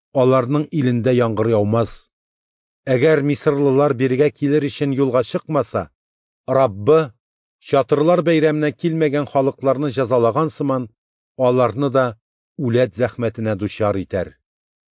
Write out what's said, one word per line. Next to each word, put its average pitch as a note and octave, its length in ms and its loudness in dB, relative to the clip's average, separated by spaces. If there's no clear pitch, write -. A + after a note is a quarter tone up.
аларның C3 560 2
илендә B2+ 440 0
яңгыр A2+ 400 0
яумас. G#2+ 540 -2
Әгәр C3+ 360 2
мисырлылар C#3+ 720 0
бирегә C3 360 0
килер D3 360 -2
өчен C#3 260 -4
юлга C3 300 0
чыкмаса, B2+ 680 -4
Раббы C3 680 2
чатырлар D3+ 600 2
бәйрәменә D3+ 500 2
килмәгән D3+ 540 -2
халыкларны C3+ 600 0
җәзалаган B2 600 0
сыман, C3 400 -4
аларны B2+ 520 0
да B2 280 -2
үләт B2 400 0
зәхмәтенә A2 580 -4
дучар G2+ 400 -2
итәр. F#2 380 -6